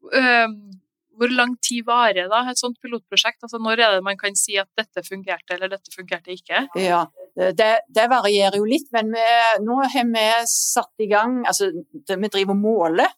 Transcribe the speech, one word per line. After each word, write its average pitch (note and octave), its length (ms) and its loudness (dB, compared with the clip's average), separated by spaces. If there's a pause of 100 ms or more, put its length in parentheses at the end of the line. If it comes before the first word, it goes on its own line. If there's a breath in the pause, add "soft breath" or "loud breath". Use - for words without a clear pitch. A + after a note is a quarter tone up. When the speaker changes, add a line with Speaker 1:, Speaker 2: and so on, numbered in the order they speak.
(120)
Speaker 1:
Ehm, A#3 480 2 (580)
hvor A#3+ 160 0
lang B3 240 0
tid A#3+ 260 -6
varer A3 460 2
da A#3 160 2
et B3 140 -4
sånt B3 180 -6
pilotprosjekt? A#3 640 -6
Altså, A#3 160 -12
når A3+ 240 -2
er G#3+ 140 4
det F#3 80 -2
man G3 120 -4
kan G3+ 200 -6
si - 200 -4
at G3 200 -2
dette - 260 -6
fungerte, F#3+ 480 -10
eller F#3 180 -6
dette F#3+ 220 -12
fungerte F3+ 400 -10
ikke? F#3 460 -4
Speaker 2:
Ja, F3 300 2 (280)
det, F#3 380 2 (180)
det A3 180 2
varierer G3+ 460 2
jo G#3 100 2
litt, B3+ 280 0
men A3 180 0
vi, A3+ 140 -2 (360)
nå A#3+ 220 0
har B3+ 240 0
vi A3+ 220 2 (180)
satt - 540 -2
i G#3+ 100 -2
gang, A#3 340 2
altså, F#3+ 280 0 (340)
det, F#3 140 -4
vi G#3 80 -2
driver G3 260 0
og G3+ 80 0
måler G#3 560 2